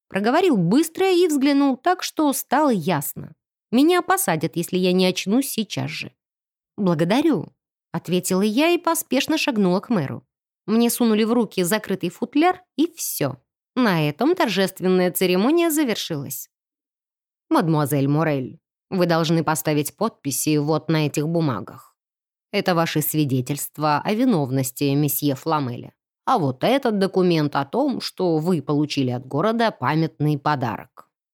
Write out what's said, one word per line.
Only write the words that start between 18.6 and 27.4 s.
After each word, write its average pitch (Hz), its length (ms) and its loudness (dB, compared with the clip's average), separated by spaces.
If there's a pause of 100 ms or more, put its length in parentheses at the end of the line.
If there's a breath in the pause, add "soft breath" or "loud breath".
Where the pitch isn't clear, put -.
вы 180 160 0
должны 165 360 2
поставить 151 540 -2
подписи 151 600 -2
вот 147 300 0
на 156 180 2
этих 147 200 -4
бумагах. 160 720 -4 (560)
Это 185 240 0
ваши 165 260 0
свидетельства 143 960 -2
о 202 140 -2
виновности 143 800 0
месье 143 400 0
Фламеля. 131 580 -6 (340)
А 254 120 2
вот 139 260 -2
этот 233 340 0
документ 180 560 2